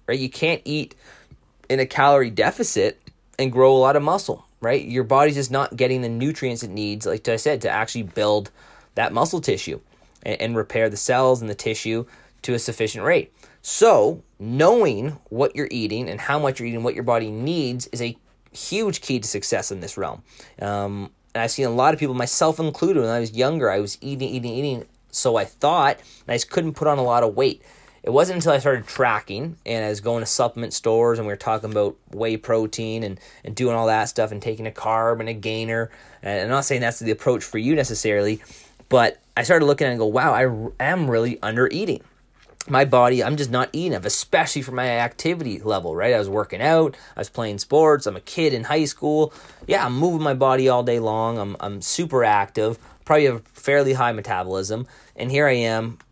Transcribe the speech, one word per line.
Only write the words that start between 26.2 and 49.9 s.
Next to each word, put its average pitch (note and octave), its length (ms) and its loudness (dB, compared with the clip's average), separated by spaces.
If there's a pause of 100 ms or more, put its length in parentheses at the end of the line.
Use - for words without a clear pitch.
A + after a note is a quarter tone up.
I - 20 2
just - 140 -4
couldn't D#3+ 240 -2
put D3+ 140 -2
on D3 100 4
a C3 60 0
lot A#2+ 200 4
of G#2+ 120 0
weight. C3 260 0 (420)
It A#2 100 0
wasn't F3+ 220 4
until E3+ 160 2
I C#3+ 80 4
started C3+ 260 0
tracking B2 800 -2
and A2+ 180 -4
I G#2+ 60 -2
was G#2 100 -4
going A#2 220 -2
to A2 60 -6
supplement A#2+ 460 -2
stores A#2 440 2
and A2 100 -6
we G2+ 60 -6
were G2 40 -6
talking A2 340 -4
about G#2 240 0 (160)
whey A2+ 260 -4
protein A2+ 640 -2
and, G2 180 -8 (240)
and G#2+ 120 -12
doing A#2+ 200 0
all A2+ 120 2
that A2 220 2
stuff G#2+ 220 0
and G#2 80 -8
taking A2 280 -6
a G#2+ 40 -8
carb A2+ 500 0
and A2 60 -8
a A2+ 60 -6
gainer. A2+ 560 -4 (320)
And G2 220 -4
I'm G#2+ 60 -4
not C3+ 160 0
saying B2+ 160 -2
that's A#2 180 -2
the A2+ 100 -4
approach A2 340 0
for - 140 -8
you A#2+ 160 0
necessarily, G#2+ 720 0 (460)
but A#2+ 300 4 (160)
I A#2 60 0
started D#3+ 240 4
looking C#3+ 220 4
at - 20 0
it B2 40 -2
and A#2 60 -4
go, A2 60 2
"Wow, B2+ 280 2
I B2 120 4
r-, A2+ 340 -4
am D#3 300 0
really A#2 320 0
under A#2 300 2
eating." F3+ 300 -4 (680)
My C3+ 180 4
body, B2 380 4
I'm C3+ 140 -2
just B2+ 120 -4
not B2+ 240 0
eating E3 200 -2
enough, F2+ 120 -6
especially D#3 560 0
for B2+ 100 -10
my B2+ 160 -2
activity A#2+ 720 -2
level, F#2 360 -2
right? G#2+ 180 2
I A2+ 60 4
was G2 100 -4
working G2+ 320 -4
out, D#3+ 340 2 (200)
I - 40 -8
was - 100 -8
playing G#2+ 280 -6
sports, D3 480 4
I'm G2+ 100 -4
a F2+ 60 -14
kid - 320 0
in A2+ 120 -4
high D3+ 200 0
school. D3+ 480 -2 (340)
Yeah, - 160 0
I'm B2 140 -2